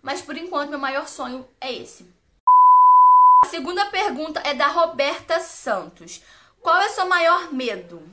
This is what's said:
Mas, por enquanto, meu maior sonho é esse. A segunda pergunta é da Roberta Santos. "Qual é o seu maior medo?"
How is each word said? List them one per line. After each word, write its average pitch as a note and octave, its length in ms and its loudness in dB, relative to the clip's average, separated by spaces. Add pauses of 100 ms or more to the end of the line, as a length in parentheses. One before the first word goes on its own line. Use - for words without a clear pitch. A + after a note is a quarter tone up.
Mas, C#4 200 -10
por D4 160 -14
enquanto, D4+ 320 -8
meu D4 100 -10
maior C#4 300 -8
sonho B3+ 360 -12 (140)
é B3+ 140 -10
esse. - 360 -18 (1300)
A B5 60 0
segunda F4+ 380 -6
pergunta D#4+ 580 -6
é C#4+ 80 -2
da C#4+ 140 -2
Roberta E4 720 -4
Santos. F3 800 -12 (400)
"Qual E4+ 160 0
é G4+ 100 0
o A4+ 40 -6
seu G4+ 140 -4
maior F4 460 0
medo?" F#3 500 -10 (120)